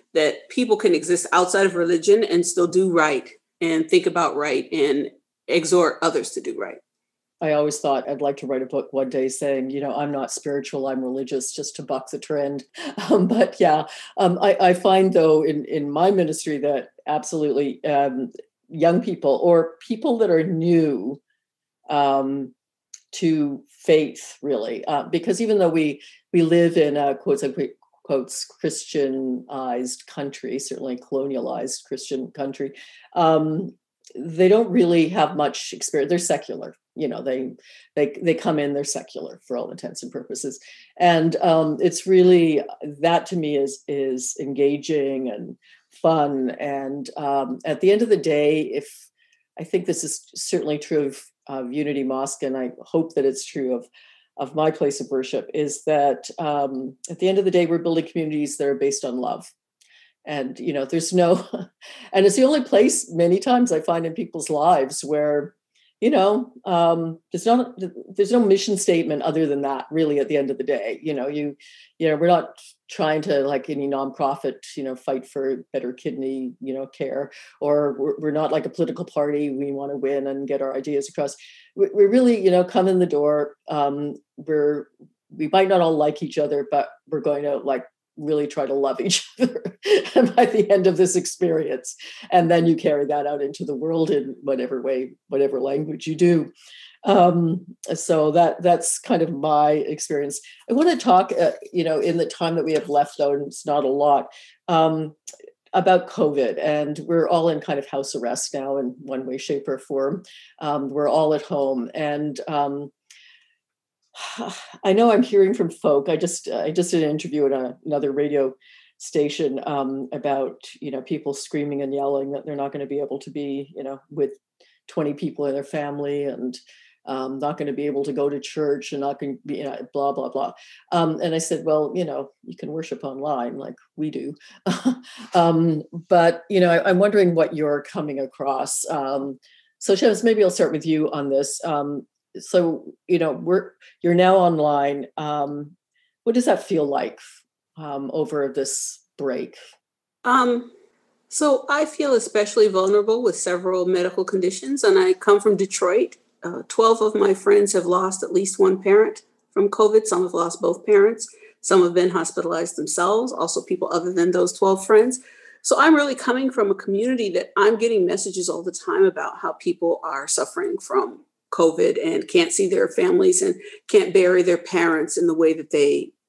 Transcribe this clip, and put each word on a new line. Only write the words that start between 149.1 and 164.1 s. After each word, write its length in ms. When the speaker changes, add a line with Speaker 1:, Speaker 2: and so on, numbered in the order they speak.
Speaker 2:
break? 400
Speaker 1:
Um, 480
so 400
I 160
feel 300
especially 540
vulnerable 540
with 140
several 500
medical 380
conditions, 600
and 140
I 160
come 260
from 160
Detroit. 600
Uh, 260
twelve 340
of 120
my 200
friends 380
have 140
lost 360
at 100
least 260
one 240
parent 400
from 160
covid. 380
Some 160
have 120
lost 260
both 260
parents. 420
Some 220
have 120
been 160
hospitalized 640
themselves, 560
also 300
people 300
other 200